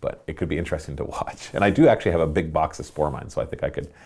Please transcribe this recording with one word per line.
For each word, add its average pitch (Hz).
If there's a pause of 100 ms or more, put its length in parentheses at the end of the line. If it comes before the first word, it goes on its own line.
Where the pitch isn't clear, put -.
but -
it 80
could 80
be 78
interesting 78
to 71
watch. -
And 98
I 101
do 143
actually 107
have 85
a 80
big 80
box 78
of 73
Spore 76
Mines, 69
so -
I 78
think -
I 71
could - (120)